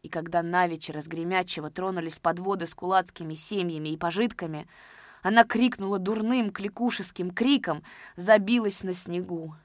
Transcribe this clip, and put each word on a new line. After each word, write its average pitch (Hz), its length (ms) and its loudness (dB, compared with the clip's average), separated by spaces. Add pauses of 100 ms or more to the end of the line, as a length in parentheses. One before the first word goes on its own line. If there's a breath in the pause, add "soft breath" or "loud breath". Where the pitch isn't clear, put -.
И 160 60 -16
когда 170 340 -2
навечер 170 540 0
из 151 100 -8
Гремячего 165 640 -4
тронулись 180 480 -4
подводы 175 460 -2
с 160 100 -10
кулацкими 180 600 0
семьями 160 580 -2
и 160 40 -6
пожитками, 170 680 -2 (560 loud breath)
она 226 220 8
крикнула 202 520 0
дурным 220 540 0
кликушеским 196 800 -4
криком, 185 520 0 (340 loud breath)
забилась 208 680 4
на 190 80 -2
снегу. 175 720 -4